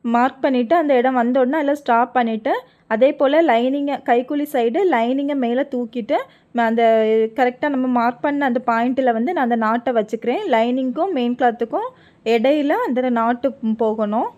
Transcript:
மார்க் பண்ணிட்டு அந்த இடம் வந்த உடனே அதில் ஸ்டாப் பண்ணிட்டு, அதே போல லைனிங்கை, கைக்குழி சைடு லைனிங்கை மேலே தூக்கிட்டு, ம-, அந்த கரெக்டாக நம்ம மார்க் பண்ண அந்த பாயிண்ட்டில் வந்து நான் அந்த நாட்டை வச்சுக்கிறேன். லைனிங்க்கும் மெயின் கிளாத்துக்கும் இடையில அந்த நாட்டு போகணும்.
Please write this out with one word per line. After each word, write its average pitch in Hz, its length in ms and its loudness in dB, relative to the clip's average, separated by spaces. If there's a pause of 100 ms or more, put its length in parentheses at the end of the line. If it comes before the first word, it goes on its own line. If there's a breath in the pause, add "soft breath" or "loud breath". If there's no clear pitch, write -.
மார்க் 240 360 0
பண்ணிட்டு 254 360 0
அந்த 302 200 2
இடம் 254 240 2
வந்த 247 200 0
உடனே 262 180 2
அதில் 294 220 -2
ஸ்டாப் 247 340 0
பண்ணிட்டு, 233 380 -2 (380 soft breath)
அதே 233 220 4
போல 285 300 2
லைனிங்கை, 277 600 0
கைக்குழி 269 440 0
சைடு 247 340 0 (100)
லைனிங்கை 269 460 0
மேலே 247 340 -2
தூக்கிட்டு, 247 460 -4 (380 soft breath)
ம-, 233 120 0
அந்த 226 160 0 (520)
கரெக்டாக 262 400 -2
நம்ம 254 140 -2
மார்க் 240 360 0
பண்ண 285 200 -2
அந்த 247 220 -2
பாயிண்ட்டில் 240 500 0
வந்து 247 160 -2
நான் 269 160 -2
அந்த 233 120 0
நாட்டை 233 320 -2
வச்சுக்கிறேன். 233 560 -2
லைனிங்க்கும் 262 640 0
மெயின் 247 260 -2
கிளாத்துக்கும் 247 500 -2 (380 soft breath)
இடையில 269 460 2 (100)
அந்த 254 280 0
நாட்டு 240 380 0 (280)
போகணும். 220 600 -2